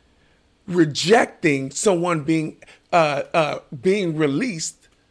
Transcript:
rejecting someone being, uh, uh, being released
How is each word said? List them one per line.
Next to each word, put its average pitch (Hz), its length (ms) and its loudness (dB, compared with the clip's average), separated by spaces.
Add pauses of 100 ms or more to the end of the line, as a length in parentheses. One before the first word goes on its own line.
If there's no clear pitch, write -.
(680)
rejecting 156 1000 2
someone 175 520 0
being, 160 360 -2 (340)
uh, 147 300 2 (120)
uh, 143 240 0 (240)
being 185 340 0
released 160 720 -4 (220)